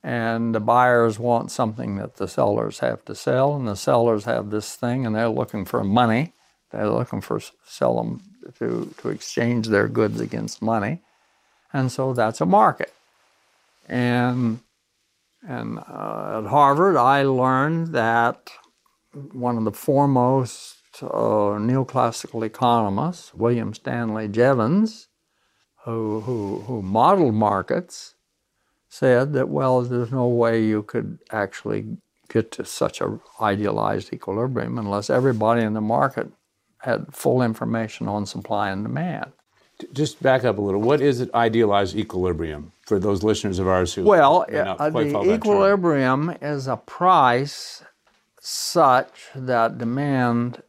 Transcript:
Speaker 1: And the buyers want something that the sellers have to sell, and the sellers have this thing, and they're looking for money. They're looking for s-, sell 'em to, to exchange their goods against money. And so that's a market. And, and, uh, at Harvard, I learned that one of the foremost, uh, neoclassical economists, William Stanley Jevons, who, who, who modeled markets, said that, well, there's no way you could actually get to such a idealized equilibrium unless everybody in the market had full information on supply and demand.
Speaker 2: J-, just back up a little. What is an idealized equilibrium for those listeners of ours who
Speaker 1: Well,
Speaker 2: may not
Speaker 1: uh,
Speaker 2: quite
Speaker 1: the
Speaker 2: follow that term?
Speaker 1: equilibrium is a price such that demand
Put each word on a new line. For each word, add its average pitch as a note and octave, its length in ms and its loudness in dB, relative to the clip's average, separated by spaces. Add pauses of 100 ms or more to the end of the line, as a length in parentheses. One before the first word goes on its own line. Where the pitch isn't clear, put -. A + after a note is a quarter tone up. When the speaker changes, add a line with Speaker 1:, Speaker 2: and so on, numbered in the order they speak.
Speaker 1:
And A#2 500 -2
the A2 60 0
buyers A#2 580 4
want A#2+ 340 0
something A2 460 -4
that G#2+ 180 -10
the G2 120 -6
sellers G#2 520 -2
have - 260 -2
to G#2+ 100 -12
sell, C3+ 400 0
and C3 120 -4
the G2+ 80 -4
sellers A#2 500 2
have G#2+ 260 -2
this G#2+ 240 -6
thing, B2 300 -4
and G#2+ 100 -2
they're A2+ 120 0
looking A2 380 -4
for A2+ 180 -2
money. A2+ 500 2 (380)
They're G#2+ 180 -4
looking A#2 300 -2
for - 180 -6
s-, - 140 -12 (140)
sell A#1+ 340 -2
'em A1+ 220 -8 (380)
to, A2+ 400 -6
to - 100 -8
exchange A#2 580 -4
their G#2+ 200 2
goods A2 340 -2
against A2 400 -8
money. A2+ 400 -2 (720)
And C3 180 -2
so C3+ 220 -2
that's A2 260 0
a F3 60 0
market. F#3+ 480 2 (960)
And, B2 720 0 (840)
and, A#2 340 -8
uh, G#2+ 640 -8
at G2+ 60 -8
Harvard, D3 460 4
I C#3 280 4
learned C3+ 640 2
that A#2 640 0 (840)
one B2 240 -2
of A2 80 -2
the A2 60 0
foremost, C3+ 1040 0 (260)
uh, G#2+ 560 0
neoclassical A#2+ 880 -2
economists, A#2 880 0
William A2+ 400 -2
Stanley A2 560 -6
Jevons, C3 760 2 (760)
who, A2 380 -4
who, G#2+ 460 -6
who A#2+ 140 -6
modeled B2 520 4
markets, G#2 800 -2 (760)
said C3 440 2
that, C3 160 0
well, C3 320 2
there's A#2+ 320 -4
no B2 140 0
way A#2 360 2
you G#2+ 180 2
could G#2+ 380 -6 (100)
actually G#2+ 680 -4 (320)
get A2+ 240 0
to - 100 -10
such - 380 -4
a - 180 -4 (220)
idealized G#2 720 -2
equilibrium A#2 640 -4
unless G#2 320 -4
everybody A#2+ 520 2
in G#2+ 120 0
the A2 80 -4
market B2 500 -2 (480)
had - 340 -6
full B2+ 280 0
information A2+ 680 -4
on G#2 180 -4
supply G2+ 440 -4
and G2 160 -6
demand. C#3+ 480 -8 (460)
Speaker 2:
J-, - 120 -14
just C#3+ 320 -4
back C3 220 2
up G#2 120 0
a G#2 40 -4
little. G2+ 180 0
What C3 220 2
is C3+ 180 2
an B2 140 -4
idealized G#2 640 2
equilibrium E2+ 760 -4 (140)
for G#2 120 2
those G2 260 0
listeners G2+ 360 0
of F#2 80 0
ours F#2 260 2
who F#2 120 -4
Speaker 1:
Well, D3 440 6
Speaker 2:
may - 140 -2
not F#2+ 160 -4
Speaker 1:
uh, D3+ 100 0
Speaker 2:
quite D#3+ 140 0
Speaker 1:
the D3 80 -2
Speaker 2:
follow F#3+ 140 -2
that G3 60 4
term? A3 100 2
Speaker 1:
equilibrium F3 1000 2
is C#3 260 -6
a B2 100 -2
price C#3+ 1080 2 (560)
such - 840 2 (100)
that B2 420 0
demand B2 920 -2